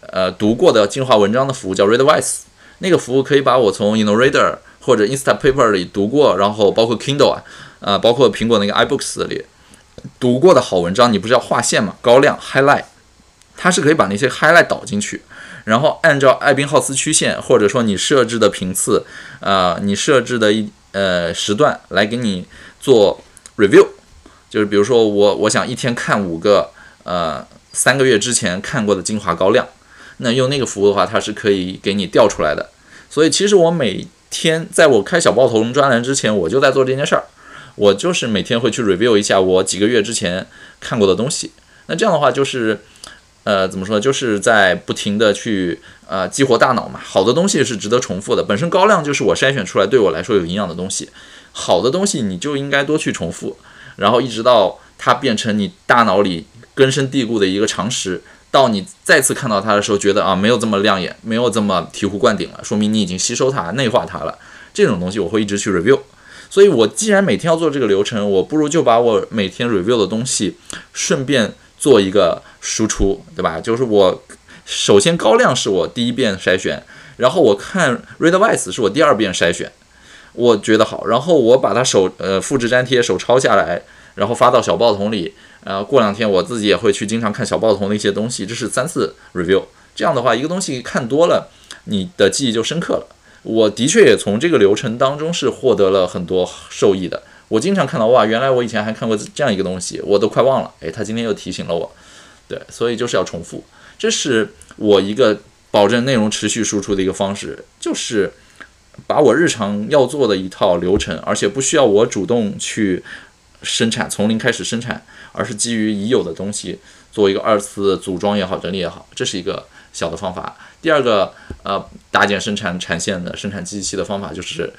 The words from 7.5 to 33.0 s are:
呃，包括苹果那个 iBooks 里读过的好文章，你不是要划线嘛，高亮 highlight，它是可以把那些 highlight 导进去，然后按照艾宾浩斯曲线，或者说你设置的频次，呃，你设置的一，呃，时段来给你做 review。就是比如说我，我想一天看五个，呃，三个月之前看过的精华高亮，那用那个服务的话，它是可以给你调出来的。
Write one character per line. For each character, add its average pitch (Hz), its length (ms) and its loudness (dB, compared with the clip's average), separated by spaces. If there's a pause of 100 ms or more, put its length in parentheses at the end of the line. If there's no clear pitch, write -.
呃， 98 180 -2
包 113 140 4
括 123 200 4
苹 113 160 -4
果 117 100 4
那 101 80 0
个 101 60 -2
iBooks - 540 -2
里 - 180 -8 (760)
读 123 200 0
过 170 160 8
的 131 60 6
好 - 180 -2
文 87 160 0
章， 120 180 4
你 101 60 2
不 95 80 -4
是 117 80 2
要 123 40 4
划 - 220 -2
线 135 220 0
嘛， 95 180 -6
高 123 180 6
亮 139 200 2
highlight， 139 460 0 (720)
它 - 140 0
是 185 100 0
可 147 100 2
以 160 40 6
把 120 120 2
那 98 100 -4
些 127 120 0
highlight 156 380 4
导 - 180 -4
进 - 140 -4
去， - 220 -8 (440)
然 110 160 2
后 143 220 0
按 151 160 4
照 131 140 6
艾 131 220 2
宾 139 120 -2
浩 139 140 2
斯 135 140 -6
曲 151 180 -4
线， 123 280 -2
或 127 180 2
者 104 100 4
说 123 140 0
你 104 140 0
设 131 280 2
置 113 140 -6
的 107 100 4
频 95 240 -4
次， 92 320 -2 (360)
呃， 92 420 0
你 101 120 -2
设 131 280 2
置 120 160 -6
的 107 120 2
一， 104 200 -2 (220)
呃， 90 420 -2
时 - 200 -4
段 135 240 0 (120)
来 98 160 0
给 110 100 -6
你 101 300 -4 (340)
做 110 420 4 (360)
review。 113 280 6 (640)
就 110 100 -4
是 104 60 2
比 101 100 -6
如 101 80 4
说 113 240 4
我， 104 300 2
我 104 140 0
想 92 180 -2
一 127 60 -6
天 123 200 -4
看 120 260 -2
五 85 180 -4
个， 95 320 2 (340)
呃， 82 420 -6 (260)
三 131 260 0
个 131 80 4
月 117 120 4
之 120 140 -2
前 95 300 -2
看 113 240 -4
过 104 80 4
的 92 80 -6
精 107 180 -6
华 85 140 -2
高 95 160 0
亮， 120 180 0 (480)
那 123 160 -2
用 131 160 0
那 143 100 -2
个 127 60 -2
服 104 160 -6
务 98 80 4
的 98 60 4
话， 101 100 2
它 101 160 -4
是 107 120 -8
可 104 180 -2
以 95 320 -2
给 101 100 -2
你 101 140 -2
调 113 200 4
出 101 160 -2
来 76 120 0
的。 - 160 -8 (400)